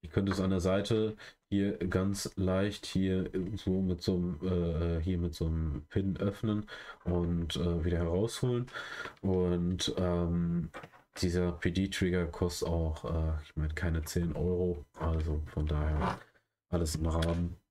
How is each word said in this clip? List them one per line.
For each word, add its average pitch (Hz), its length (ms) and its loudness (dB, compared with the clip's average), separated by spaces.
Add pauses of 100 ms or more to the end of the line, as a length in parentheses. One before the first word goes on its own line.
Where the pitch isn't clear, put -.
ihr - 80 -10
könnt 98 200 2
es 92 100 0
an 95 100 2
der 95 100 2
Seite 101 560 2 (360)
hier 98 260 2
ganz 92 580 0
leicht 95 520 0
hier 95 420 0 (260)
so 95 260 0
mit 90 200 0
so 95 140 2
einem, 87 260 -2
äh, 85 600 0
hier 90 180 0
mit 85 160 -2
so 82 100 -2
einem 80 440 -2
Pin 98 280 0
öffnen 107 480 -2 (380)
und, 85 540 0
äh, 85 280 0
wieder 85 120 2
herausholen. 117 680 0 (560)
Und, 90 760 2
ähm, 85 720 2 (520)
dieser 90 300 2
P-D-Trigger 90 760 2
kostet 85 440 -2
auch, 82 360 0
äh, 80 280 0 (100)
ich - 120 -16
meine, 76 200 -2
keine 82 280 0
zehn 85 320 -2
Euro, 87 480 0 (160)
also 80 460 0
von 78 220 -2
daher 76 520 0 (500)
alles 82 260 0
im 80 100 0
Rahmen. 85 500 0 (160)